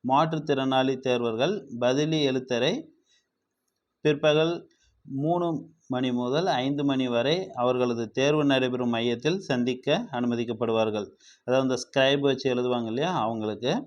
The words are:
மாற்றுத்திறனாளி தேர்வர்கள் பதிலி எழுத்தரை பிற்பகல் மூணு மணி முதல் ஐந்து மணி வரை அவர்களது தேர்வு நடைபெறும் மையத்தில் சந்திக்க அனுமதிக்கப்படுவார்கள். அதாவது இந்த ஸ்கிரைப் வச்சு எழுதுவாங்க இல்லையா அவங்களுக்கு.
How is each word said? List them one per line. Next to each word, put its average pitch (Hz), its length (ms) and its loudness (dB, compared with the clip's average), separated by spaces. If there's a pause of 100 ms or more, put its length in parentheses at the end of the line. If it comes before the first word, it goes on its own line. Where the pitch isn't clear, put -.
மாற்றுத்திறனாளி 135 840 2 (100)
தேர்வர்கள் 123 480 0 (300)
பதிலி 147 340 2 (120)
எழுத்தரை 127 420 0 (1300)
பிற்பகல் 151 460 2 (720)
மூணு 170 260 0 (460)
மணி 127 240 0
முதல் 135 320 0 (140)
ஐந்து 143 260 -2
மணி 131 240 0
வரை 123 220 2 (260)
அவர்களது 123 440 0 (120)
தேர்வு 147 340 2
நடைபெறும் 127 440 0
மையத்தில் 120 440 -2 (100)
சந்திக்க 127 480 0 (200)
அனுமதிக்கப்படுவார்கள். 113 920 0 (380)
அதாவது 131 220 2
இந்த 127 180 0
ஸ்கிரைப் 139 440 2
வச்சு 135 260 0
எழுதுவாங்க 123 380 -2
இல்லையா 156 200 -2 (100)
அவங்களுக்கு. 110 480 -2 (160)